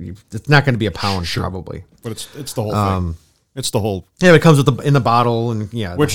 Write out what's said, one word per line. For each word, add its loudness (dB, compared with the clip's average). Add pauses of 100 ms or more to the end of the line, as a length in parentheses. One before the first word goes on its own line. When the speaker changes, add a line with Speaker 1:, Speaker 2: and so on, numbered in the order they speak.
(320)
Speaker 1:
it's -10
not 4
gonna 0
be -2
a -2
pound -4
Speaker 2:
Sure. -4
Speaker 1:
probably. -8 (180)
Speaker 2:
But -10
it's, -14
it's -12
the -4
whole -4
Speaker 1:
Um, -2
Speaker 2:
thing. -14 (380)
It's -6
the 0
whole -4 (120)
Speaker 1:
Yeah, 8
it 8
comes 6
with 2
the, 0
in 2
the 4
bottle, 0
and -6
yeah, -6
the -8
Speaker 2:
which 0